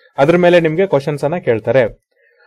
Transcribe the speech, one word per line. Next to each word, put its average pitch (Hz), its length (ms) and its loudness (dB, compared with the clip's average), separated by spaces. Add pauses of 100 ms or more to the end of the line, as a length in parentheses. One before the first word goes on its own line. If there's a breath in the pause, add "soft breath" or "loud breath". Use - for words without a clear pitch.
(180)
ಅದ್ರ 156 180 2
ಮೇಲೆ 175 240 4
ನಿಮ್ಗೆ 160 260 -2
ಕ್ವಶನ್ಸ್ 147 380 -4
ಅನ್ನ 156 120 -4
ಕೇಳ್ತಾರೆ. 120 720 -2 (400)